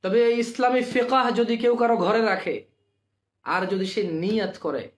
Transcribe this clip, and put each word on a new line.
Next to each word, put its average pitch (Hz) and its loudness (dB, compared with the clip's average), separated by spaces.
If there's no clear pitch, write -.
তবে 220 2
এই 233 2
ইসলামী 247 0
ফিকহ 247 0
যদি 226 0
কেউ 240 2
কারো 233 2
ঘরে 202 2
রাখে, 185 -2
আর 180 -2
যদি 190 -2
সে 196 -4
নিয়ত 185 -4
করে 135 -8